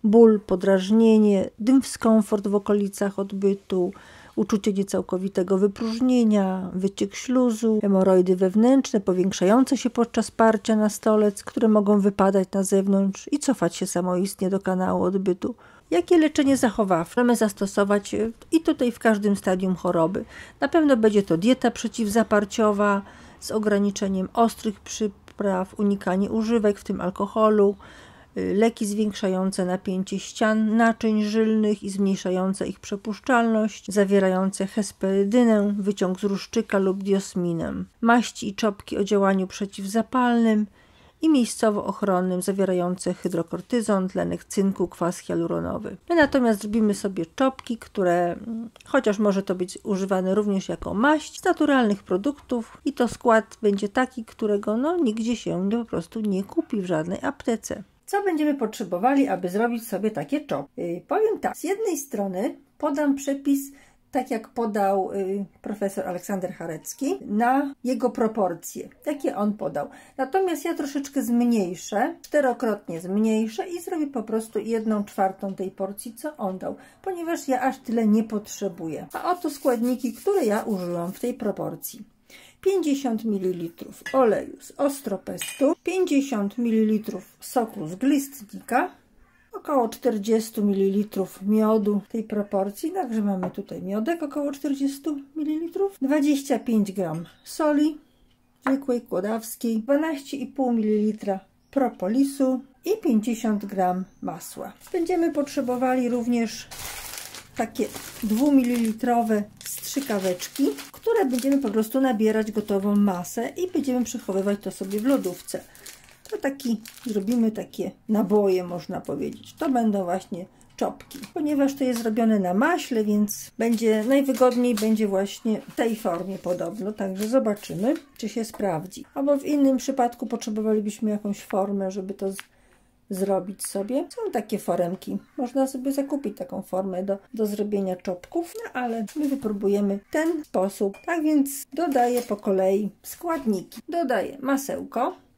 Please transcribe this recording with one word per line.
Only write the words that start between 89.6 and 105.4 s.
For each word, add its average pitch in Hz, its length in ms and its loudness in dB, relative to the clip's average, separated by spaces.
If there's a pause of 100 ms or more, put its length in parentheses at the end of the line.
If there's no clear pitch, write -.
czterdziestu 220 760 0
mililitrów 196 760 0
miodu 214 640 2
w - 60 -18
tej 226 120 -4
proporcji, 202 680 -4
także 240 300 -4
mamy 185 300 -2
tutaj 175 300 -12
miodek 226 420 -4
około 285 280 -4
czterdziestu 277 680 -4 (180)
mililitrów, 330 640 -4
dwadzieścia 277 580 2
pięć 214 320 0
gram 170 340 -4 (180)
soli 302 540 2 (680)
zwykłej, 262 360 0
kłodawskiej, 220 800 -4
dwanaście 285 580 -2
i - 100 -8
pół 254 240 -2
mililitra 214 680 0 (320)
propolisu 262 920 0 (240)
i 427 180 0
pięćdziesiąt 220 600 0
gram 185 400 -2 (160)
masła. - 520 -12 (180)
Będziemy 339 400 0
potrzebowali 254 760 0